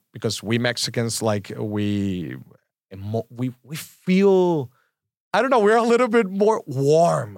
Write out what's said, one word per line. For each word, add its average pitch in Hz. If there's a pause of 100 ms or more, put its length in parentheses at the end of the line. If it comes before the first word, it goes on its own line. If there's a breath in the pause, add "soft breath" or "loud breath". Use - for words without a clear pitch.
(120)
because 113
we 113
Mexicans, 117
like, 104
we 101 (560)
emo-, 104
we, 123 (100)
we 147
feel 185 (640)
I 214
don't 262
know, 262
we're 208
a 233
little 233
bit 214
more 208
warm. 143